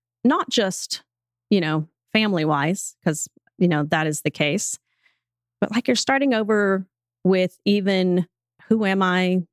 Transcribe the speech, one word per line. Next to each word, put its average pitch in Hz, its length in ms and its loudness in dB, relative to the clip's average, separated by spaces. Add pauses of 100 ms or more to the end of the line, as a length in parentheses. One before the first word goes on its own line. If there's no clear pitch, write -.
(240)
not 302 260 2
just, - 540 -4 (460)
you 196 100 4
know, 156 260 0 (260)
family-wise, 165 920 0
'cause, 156 240 -4 (300)
you 175 100 2
know, 151 160 0
that 156 240 0
is 151 140 -6
the 151 100 -2
case, 151 460 -4 (800)
but, - 100 -2
like, 220 160 -4
you're 254 80 2
starting 269 400 0
over 208 500 0 (400)
with 185 400 2
even, 185 600 2 (420)
Who 220 160 2
am 190 180 0
I? 185 400 0 (100)